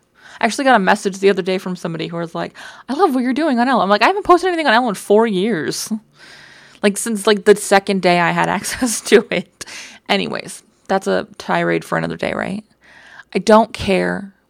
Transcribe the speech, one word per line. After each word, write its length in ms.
I 60
actually 180
got 100
a 60
message 380
the 120
other 120
day 160
from 180
somebody 320
who 80
was 180
like, 220
"I 60
love 200
what 80
you're 100
doing 280
on 80
Ello." 140
I'm 60
like, 140
"I 60
haven't 160
posted 240
anything 180
on 80
Ello 140
in 80
four 320
years." 640
Like, 160
since, 280
like, 180
the 120
second 460
day 180
I 120
had 160
<laughs> 80
access 460
to 280
it. 340
Anyways, 540
that's 200
a 200
tirade 460
for 120
another 200
day, 180
right? 300
I 60
don't 340
care 600